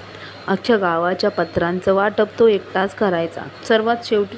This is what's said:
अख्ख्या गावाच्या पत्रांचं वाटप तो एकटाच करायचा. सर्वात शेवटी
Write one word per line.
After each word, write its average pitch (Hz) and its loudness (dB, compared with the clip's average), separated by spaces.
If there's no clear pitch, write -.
अख्ख्या 208 2
गावाच्या 180 0
पत्रांचं 175 0
वाटप 208 2
तो 226 8
एकटाच 196 0
करायचा. 170 -2
सर्वात 226 2
शेवटी 202 0